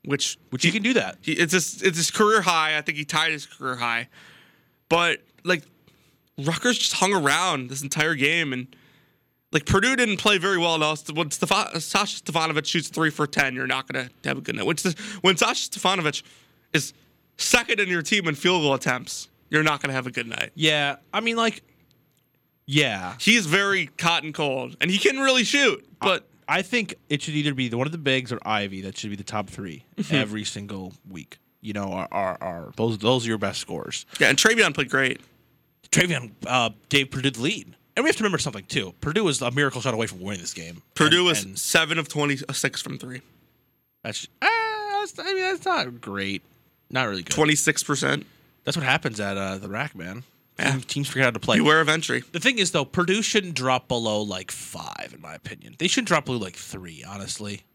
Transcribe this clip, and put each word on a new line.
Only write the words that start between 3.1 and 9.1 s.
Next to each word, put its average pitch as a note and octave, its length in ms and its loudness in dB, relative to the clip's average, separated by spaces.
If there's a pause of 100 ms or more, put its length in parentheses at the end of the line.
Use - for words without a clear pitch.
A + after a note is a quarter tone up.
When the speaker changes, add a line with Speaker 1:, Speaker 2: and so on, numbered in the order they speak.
Speaker 1:
his D3 140 -6
career B2+ 300 -6
high, A#2+ 340 -2 (800)
but, E3+ 320 4 (220)
like, F3 200 2 (760)
Rutgers E3 400 0
just - 140 0
hung F#3+ 200 2
around D3+ 560 2
this C3+ 140 -8
entire D#3 320 0
game, D3 380 2
and, B2+ 220 -8 (760)